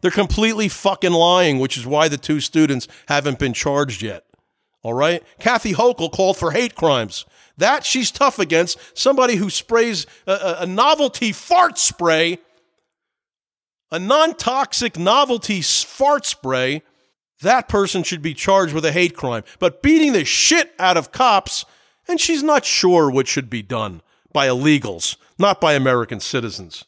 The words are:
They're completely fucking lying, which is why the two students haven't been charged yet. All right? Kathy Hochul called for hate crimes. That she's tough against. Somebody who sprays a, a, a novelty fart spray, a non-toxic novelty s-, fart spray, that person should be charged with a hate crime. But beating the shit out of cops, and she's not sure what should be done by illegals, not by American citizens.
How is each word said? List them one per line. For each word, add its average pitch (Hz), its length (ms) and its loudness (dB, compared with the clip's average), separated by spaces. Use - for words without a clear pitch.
They're 196 80 2
completely 208 580 0
fucking 185 460 -2
lying, 170 440 4
which 131 200 -4
is 120 80 -12
why 151 220 2
the 143 100 -4
two 151 220 -2
students 139 460 0
haven't 143 300 -2
been 131 160 -2
charged 139 480 -2
yet. 98 220 -10
All 117 100 -6
right? 156 300 0
Kathy 226 320 0
Hochul 220 400 0
called 190 240 0
for 170 140 -2
hate 233 240 -2
crimes. 123 500 -2
That 233 300 0
she's 254 240 -2
tough - 280 0
against. 170 380 0
Somebody 254 440 2
who 190 120 -2
sprays 226 560 -2
a, 190 60 -2
a, 185 280 -2
a 185 60 -4
novelty 247 680 0
fart 349 460 0
spray, 170 600 0
a 165 80 -4
non-toxic 262 1000 -2
novelty 214 600 0
s-, - 240 -2
fart 185 420 0
spray, 131 560 -4
that 226 280 2
person 196 340 0
should 170 180 -6
be 151 140 -6
charged 190 400 2
with 156 100 -4
a 160 60 2
hate 175 260 0
crime. 117 280 -6
But 180 200 0
beating 302 320 4
the 175 120 2
shit - 560 0
out 180 160 4
of 156 160 -4
cops, 220 520 0
and 339 120 -2
she's 302 220 0
not 294 220 2
sure 170 440 2
what 131 200 0
should 131 200 -6
be 110 140 -8
done 101 400 -8
by 139 160 2
illegals, 127 640 0
not 202 220 2
by 156 140 4
American 123 440 0
citizens. 101 680 -8